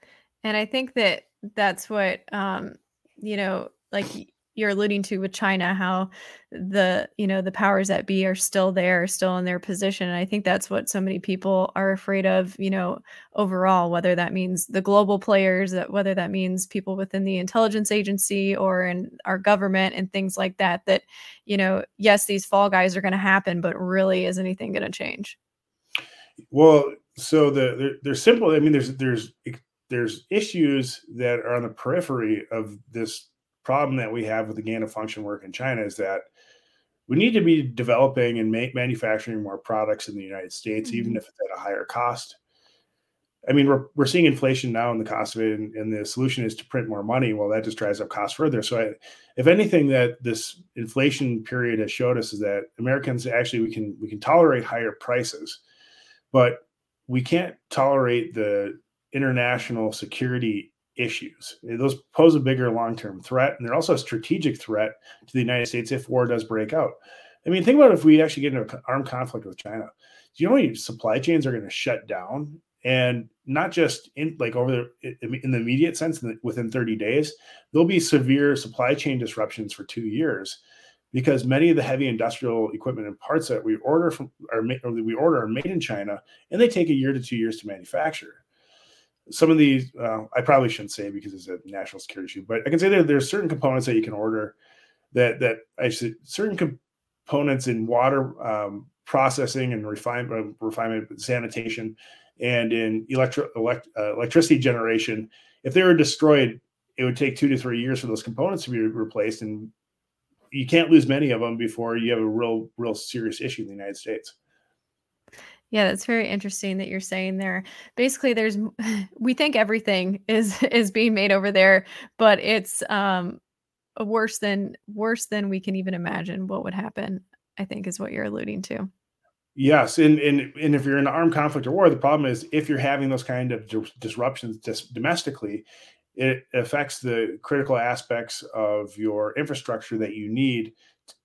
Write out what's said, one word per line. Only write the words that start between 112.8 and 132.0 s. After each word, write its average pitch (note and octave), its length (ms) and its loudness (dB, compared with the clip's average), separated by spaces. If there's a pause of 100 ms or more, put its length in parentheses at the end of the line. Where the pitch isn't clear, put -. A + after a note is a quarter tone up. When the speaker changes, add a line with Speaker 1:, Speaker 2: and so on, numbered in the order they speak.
Speaker 2:
serious A2 460 -8
issue B2 220 -8
in G2 40 -12
the G2 80 -16
United G2+ 220 -12
States. - 380 -12 (1400)
Speaker 1:
Yeah, G#3 180 2
that's G3 160 -4
very A#3 240 0
interesting G3 500 -6
that F#3+ 100 -6
you're F#3+ 120 -6
saying F#3+ 380 -4
there. F#3+ 260 -4 (320)
Basically, C4 360 2
there's A3 240 0
m-, G#3+ 220 -4
<laughs> G#3 400 -4
we B3+ 160 0
think D4 220 0
everything G3+ 720 0
is, A3 340 0
<laughs> - 80 2
is A3+ 200 2
being A3 240 2
made G3 180 2
over G3 180 2
there, F#3+ 360 6 (320)
but G#3+ 220 8
it's, G#3 480 -2
um, F#3+ 520 -2 (600)
worse A3 380 -2
than, G3+ 380 -2 (160)
worse A3 340 -2
than G3+ 220 -2
we F#3+ 100 -2
can F#3+ 160 -4
even F#3 200 -4
imagine F3 520 -6
what F#3+ 160 -6
would F#3 120 -8
happen, F#3+ 460 -8 (380)
I G3+ 60 -8
think F#3+ 220 -10
is F3 120 -8
what G3 140 -8
you're - 140 -6
alluding F#3 360 -8
to. - 260 -8 (640)
Speaker 2:
Yes. C3+ 440 4
And, D3+ 200 8
and, C#3+ 380 0
and D3+ 180 2
if C3 100 2
you're C#3 140 2
in C#3 80 2
an B2+ 60 0
armed E3 200 2
conflict D3 340 -2
or C3+ 60 -2
war, F#3 160 6
the C#3 80 4
problem C#3+ 340 2